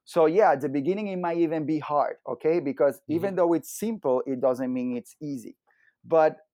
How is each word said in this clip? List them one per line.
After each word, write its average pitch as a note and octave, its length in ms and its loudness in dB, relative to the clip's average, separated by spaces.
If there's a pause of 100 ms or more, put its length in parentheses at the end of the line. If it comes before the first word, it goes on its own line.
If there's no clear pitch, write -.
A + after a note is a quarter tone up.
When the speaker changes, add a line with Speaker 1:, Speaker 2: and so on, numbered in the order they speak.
Speaker 1:
So E3 200 2
yeah, F3 280 6
at C#3 80 -2
the C#3+ 80 -2
beginning, E3+ 380 -2
it F#3 120 -6
might E3+ 180 -4
even D#3+ 280 0
be D#3 140 -2
hard, D3 360 -2 (120)
okay? D#3 320 0
Because C#3 360 0
Speaker 2:
Mm-hmm. - 200 -8
Speaker 1:
even F#3 200 -2
though E3+ 180 2
it's - 240 -4
simple, E3 480 -2
it C3+ 160 -4
doesn't B2+ 320 0
mean B2 240 -4
it's - 240 -14
easy. C#3 340 -10 (480)
But D#3+ 340 2 (160)